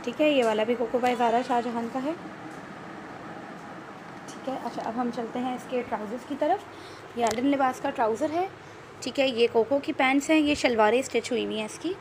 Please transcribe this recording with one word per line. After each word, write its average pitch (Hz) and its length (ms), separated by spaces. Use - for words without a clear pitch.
ठीक 240 160
है, 302 100
ये 269 120
वाला 214 220
भी 240 100
Coco 233 240
by 247 180
Zara 233 260
Shahjahan 233 460
का 262 100
है। 269 140
ठीक - 200
है, 262 160
अच्छा, 233 180
अब 220 120
हम 240 160
चलते 233 280
हैं 254 180
इसके 247 260
trousers 220 420
की 285 120
तरफ। 349 240
ये 233 60
अदन 226 180
Libas 269 380
का 277 100
trouser 247 400
है। 359 200
ठीक 254 160
है, 269 120
ये 233 160
Coco 226 320
की 294 140
pants 269 380
हैं, 320 60
ये 294 180
शलवारें 233 480
stitch 233 300
हुई 220 120
हुई 208 140
हैं 214 80
इसकी। 320 340